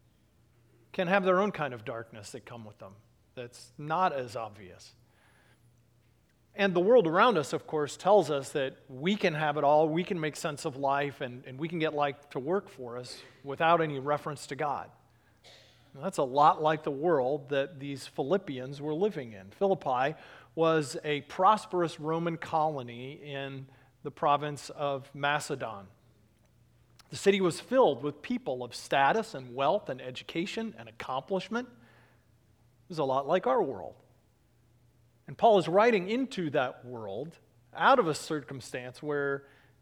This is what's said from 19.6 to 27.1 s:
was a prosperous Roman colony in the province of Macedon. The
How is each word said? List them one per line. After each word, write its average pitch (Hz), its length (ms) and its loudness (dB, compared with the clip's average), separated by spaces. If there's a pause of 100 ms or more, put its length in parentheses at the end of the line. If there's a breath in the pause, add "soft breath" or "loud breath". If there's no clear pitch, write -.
was 160 500 2
a 147 180 -2
prosperous 185 800 2
Roman 165 380 -2
colony 139 760 -4
in 139 520 -10 (380 soft breath)
the 143 80 -8
province 147 640 0
of 139 400 -4
Macedon. 135 720 -2 (1200)
The 147 60 -12